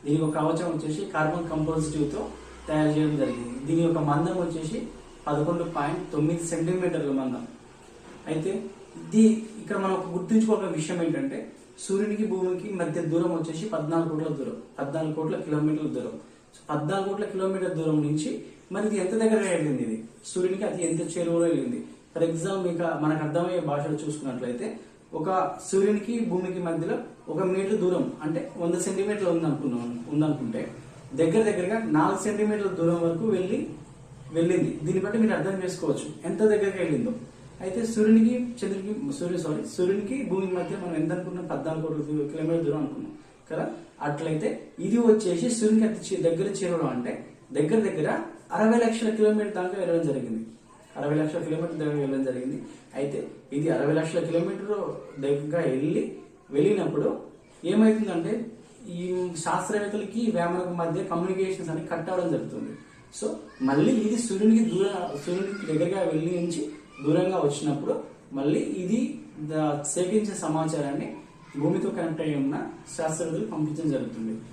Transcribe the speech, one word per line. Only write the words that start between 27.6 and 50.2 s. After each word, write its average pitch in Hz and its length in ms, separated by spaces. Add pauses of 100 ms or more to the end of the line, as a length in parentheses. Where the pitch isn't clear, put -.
దూరం, 175 320 (100)
అంటే - 340
వంద 170 180
సెంటీమీటర్లు 190 560
ఉందనుకున్నాం, 135 760
ఉందనుకుంటే, 147 680 (400)
దగ్గర 165 280
దగ్గరగా 196 420
నాలుగు - 380
సెంటీమీటర్ల 208 460
దూరం 170 320
వరకు 170 260
వెళ్ళి, 196 420 (640)
వెళ్ళింది. 165 500
దీన్ని 185 220
బట్టి 220 140
మీరు 220 160
అర్థం 185 300
చేసుకోవచ్చు 165 460 (140)
ఎంత 180 140
దగ్గరికి 196 400
వెళ్ళిందో. 135 340 (480)
అయితే 220 260
సూర్యునికి 226 680 (100)
చంద్రునికి, 196 480
సూర్యు-, 175 260
సారీ, 151 280 (100)
సూర్యునికి 208 480
భూమికి 185 280
మధ్య 180 240
మనం 175 200
ఎంత 165 160
అనుకున్నాం? 180 340
పద్నాలుగు 160 400
కోట్ల 151 160
దూ-, 147 260
కిలోమీటర్ 160 360
దూరం 143 140
అనుకున్నాం 123 340 (380)
కదా. 156 200 (320)
అట్లయితే 156 760
ఇది 196 200
వచ్చేసి 214 520
సూర్యునికి 220 380
అతి 180 260
చే-, 170 80
దగ్గర 165 240
చేరడం 170 400
అంటే 120 400 (260)
దగ్గర 160 280
దగ్గర 156 420 (300)
అరవై 220 260
లక్షల 226 320
కిలోమీటర్ 214 440
దాకా 185 240
వెళ్ళడం 165 280
జరిగింది. 113 400 (500)